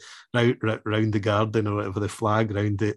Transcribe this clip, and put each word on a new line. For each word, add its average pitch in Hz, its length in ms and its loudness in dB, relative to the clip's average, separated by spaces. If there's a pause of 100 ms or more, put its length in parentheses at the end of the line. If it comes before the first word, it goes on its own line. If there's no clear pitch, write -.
(360)
round, 120 500 2
round 107 280 0
the 107 60 0
garden 107 460 2
or 104 120 -2
whatever, 101 220 -4
the 101 80 -2
flag 107 440 0
round 101 260 -2
the, 104 200 -2